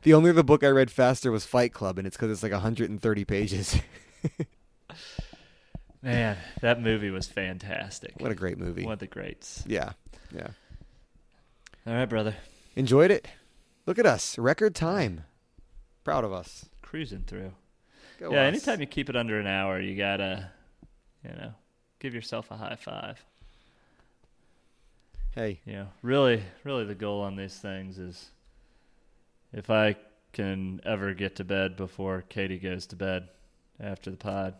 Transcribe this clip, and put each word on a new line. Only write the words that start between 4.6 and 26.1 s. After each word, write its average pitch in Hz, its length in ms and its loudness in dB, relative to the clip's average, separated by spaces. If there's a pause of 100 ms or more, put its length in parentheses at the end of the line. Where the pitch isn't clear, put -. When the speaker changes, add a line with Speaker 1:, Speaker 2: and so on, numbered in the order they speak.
Speaker 2:
Man, 117 340 0 (240)
that 120 220 2
movie 110 260 2
was 92 180 -4
fantastic. 95 920 -8
Speaker 1:
What 127 140 -4
a - 20 -2
great 90 240 -4
movie. 90 260 -6
Speaker 2:
One - 80 -6
of - 60 -8
the - 80 -10
greats. - 600 -12
Speaker 1:
Yeah, 92 260 -4 (380)
yeah. - 180 -12 (1400)
Speaker 2:
All 117 80 -4
right, 123 100 2
brother. 110 320 -2 (400)
Speaker 1:
Enjoyed 135 340 6
it. - 160 2 (600)
Look 180 120 -2
at 240 60 4
us. 127 320 4
Record 160 380 2
time. 147 500 -2 (800)
Proud 151 200 0
of 98 100 -4
us. - 320 -12 (160)
Speaker 2:
Cruising 160 440 -10
through. - 260 -10 (680)
Speaker 1:
Go - 100 -8
Speaker 2:
Yeah, 143 120 4
Speaker 1:
us. 135 60 6
Speaker 2:
anytime 208 340 -2
you - 40 -8
keep - 220 -6
it 127 80 -4
under 110 240 -2
an 101 60 -2
hour, 95 340 -2
you 95 160 -6
gotta, 98 540 -2 (720)
you - 60 -14
know, 110 240 -14 (460)
give 135 140 -10
yourself 113 360 -10
a 107 80 -16
high 107 180 -10
five. - 480 -14 (2000)
Speaker 1:
Hey. 107 300 -4
Speaker 2:
You 113 80 -12
know, 101 140 -10 (160)
really, 123 400 4 (200)